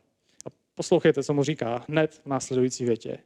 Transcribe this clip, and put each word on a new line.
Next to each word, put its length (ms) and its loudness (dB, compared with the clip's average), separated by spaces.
A 20 -12
poslouchejte, 480 2
co 120 0
mu 100 2
říká 440 -4
hned 360 0
v 20 -16
následující 580 -2
větě 420 -2